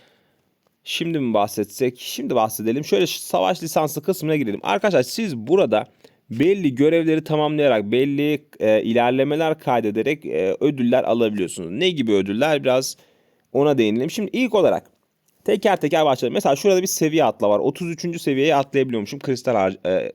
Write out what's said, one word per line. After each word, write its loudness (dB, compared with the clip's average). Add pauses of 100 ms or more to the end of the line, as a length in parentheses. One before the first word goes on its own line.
(840)
şimdi -4
mi 0
bahsetsek? -2
Şimdi -6
bahsedelim. 0
Şöyle 2
şu -6
savaş -2
lisansı -2
kısmına -2
girelim. -4
Arkadaşlar 0
siz -6
burada 0 (440)
belli 0
görevleri 2
tamamlayarak, 2
belli, 0 (160)
e, 4
ilerlemeler 0
kaydederek, -2
e, -2
ödüller 2
alabiliyorsunuz. -2
Ne -2
gibi 0
ödüller? 2
Biraz 0 (560)
ona 2
değinelim. 0
Şimdi -6
ilk 0
olarak 2 (540)
teker 2
teker 0
başlayalım. 0
Mesela 2
şurada 2
bir -4
seviye 0
atla 0
var. 4
Otuz -4
üçüncü -6
seviyeye 0
atlayabiliyormuşum. -2
Kristal -4
har-, 0
e, -2